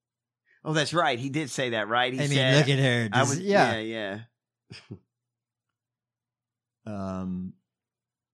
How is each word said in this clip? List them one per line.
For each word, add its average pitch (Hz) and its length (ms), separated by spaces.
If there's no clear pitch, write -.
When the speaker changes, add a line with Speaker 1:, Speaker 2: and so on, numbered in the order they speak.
Speaker 1:
Oh, 156 100
that's 151 200
right. 156 240
He 131 120
did 143 200
say 127 220
that, 107 160
right? 123 260
He 131 60
Speaker 2:
I 147 40
mean, 143 140
Speaker 1:
said, 131 200
Speaker 2:
look 143 120
at 139 80
her. 120 340
Speaker 1:
"I 120 80
Speaker 2:
Does, 135 100
Speaker 1:
was," 143 100
Speaker 2:
yeah. 175 400
Speaker 1:
yeah, 110 400
yeah. 98 100
<laughs> - 40
Speaker 2:
Um, 92 680